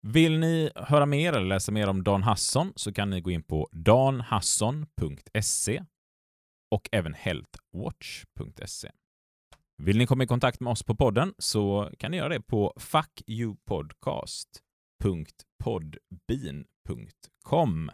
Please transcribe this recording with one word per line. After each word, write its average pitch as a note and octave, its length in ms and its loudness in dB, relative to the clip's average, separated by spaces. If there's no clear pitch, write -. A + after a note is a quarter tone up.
Vill D#3+ 320 6
ni D#3+ 360 2
höra D3 300 4
mer D3 280 2
eller G2 140 2
läsa F#2+ 240 0
mer G#2 160 2
om F#2+ 160 0
Dan G2 200 4
Hasson C3 520 0
så - 180 -6
kan G2+ 160 -2
ni F#2 120 -2
gå F2+ 100 -2
in E2 120 -2
på D#2 280 -2
danhasson A#2+ 1160 2
punkt D2 320 -6
se - 420 -2
och - 200 -4
även E2+ 220 0
healthwatch - 1080 -8
punkt - 280 -12
se. - 260 -14
Vill F#2 200 2
ni B2 80 6
komma C3 180 4
i A#2+ 40 0
kontakt B2 320 2
med B2 120 -4
oss A2 120 -2
på A2 120 0
podden B2+ 420 2
så G2+ 600 0
kan - 120 -6
ni F#3 60 -4
göra D#3 120 -4
det C#3 120 -4
på G#2 360 0
fuck - 500 -2
you A2+ 280 -4
podcast - 960 -8
punkt E2+ 420 -4
podbean E2+ 1000 -8
punkt - 420 -14
com. G2+ 500 0